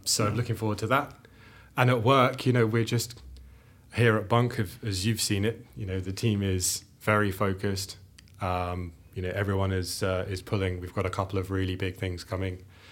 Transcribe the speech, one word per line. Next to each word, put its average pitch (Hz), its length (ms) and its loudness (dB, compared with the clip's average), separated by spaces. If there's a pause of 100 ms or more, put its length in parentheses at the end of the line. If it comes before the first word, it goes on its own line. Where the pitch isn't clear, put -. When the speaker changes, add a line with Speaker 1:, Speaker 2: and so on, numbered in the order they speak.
Speaker 1:
so - 240 0
Speaker 2:
Yeah. 101 60 -2
Speaker 1:
looking 117 220 -2
forward 107 220 -2
to 110 100 -4
that. 135 260 0 (640)
And 123 140 4
at 123 120 2
work, 127 420 4
you 127 80 4
know, 120 140 4
we're 113 180 2
just, - 360 -2 (760)
here 113 220 6
at 101 120 -2
Bunk, 120 280 2
have, 98 160 -2 (120)
as 95 220 -2
you've 110 140 0
seen 101 240 0
it, - 200 -4 (120)
you 110 100 -8
know, 92 140 -4
the 92 120 -6
team 104 300 0
is 92 400 0 (180)
very 107 300 4
focused. 98 680 -2 (440)
Um, 90 520 -4 (220)
you 92 80 -6
know, 90 100 -4
everyone 98 380 0
is, 92 320 -2
uh, 92 260 0
is 95 140 -6
pulling. 92 380 -2
We've 90 140 -10
got 101 120 -2
a 90 40 -4
couple 98 280 -2
of 92 140 -4
really 95 240 -2
big 92 200 -4
things 90 280 -6
coming, 92 400 -6 (280)